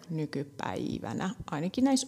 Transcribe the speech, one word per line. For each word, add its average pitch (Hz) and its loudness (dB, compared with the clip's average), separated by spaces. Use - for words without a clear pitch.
Nykypäivänä, 147 -2
ainakin 175 2
näissä 269 6